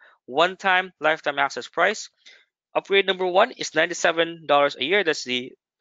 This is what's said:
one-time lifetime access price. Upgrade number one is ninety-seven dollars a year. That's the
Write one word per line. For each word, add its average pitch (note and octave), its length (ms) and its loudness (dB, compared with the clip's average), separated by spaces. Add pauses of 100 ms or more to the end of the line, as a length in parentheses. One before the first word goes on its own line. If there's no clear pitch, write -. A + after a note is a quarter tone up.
(260)
one-time F3+ 760 0
lifetime D3+ 380 0
access C3+ 300 -4
price. F#3 420 -2 (640)
Upgrade G3 320 0
number F#3 200 -2
one G3 260 2
is - 220 -10
ninety-seven E3 720 0
dollars C#3+ 300 2
a B2+ 80 -6
year. F#3+ 180 0
That's D#3 220 -2
the B2 280 -6 (280)